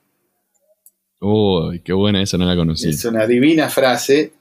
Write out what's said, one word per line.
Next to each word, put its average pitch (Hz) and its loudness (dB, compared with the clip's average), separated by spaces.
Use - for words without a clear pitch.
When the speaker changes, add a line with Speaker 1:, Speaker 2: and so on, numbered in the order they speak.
Speaker 1:
Uy, 92 0
qué - -6
buena 101 0
esa, 98 -4
no 90 0
la 90 0
conocía. 82 -2
Speaker 2:
Es 76 -6
una 113 -2
divina 135 2
frase, 135 0